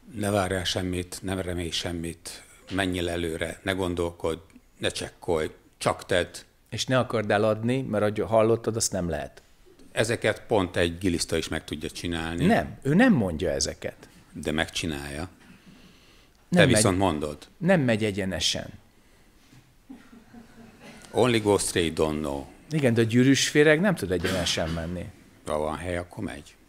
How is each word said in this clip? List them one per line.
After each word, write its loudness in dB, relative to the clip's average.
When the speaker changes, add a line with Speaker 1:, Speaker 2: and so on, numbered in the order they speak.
Speaker 1:
Ne -2
várjál 0
semmit, -4
ne -4
remélj -6
semmit, -8
menjél -2
előre, -4
ne -2
gondolkodj, -2
ne -2
csekkolj, -4
csak -2
tedd. 0
Speaker 2:
És -6
ne 2
akard -2
eladni, 2
mert 0
ahogy 0
hallottad, 4
azt -2
nem -2
lehet. -6
Speaker 1:
Ezeket 0
pont 2
egy 2
giliszta 0
is -2
meg -4
tudja -8
csinálni. -4
Speaker 2:
Nem, 2
ő 0
nem 6
mondja 0
ezeket. -4
Speaker 1:
De -6
megcsinálja. -4
Speaker 2:
Nem -8
Speaker 1:
Te 6
Speaker 2:
megy, 6
Speaker 1:
viszont 4
mondod. -2
Speaker 2:
nem 2
megy 0
egyenesen. -2
Speaker 1:
Only 4
go 4
straight, 0
don't 2
know. -6
Speaker 2:
Igen, 2
de 4
a 6
gyűrűs 4
féreg 6
nem 2
tud -4
egyenesen -2
menni. -6
Speaker 1:
Ha -4
van -2
hely, -6
akkor -10
megy. -12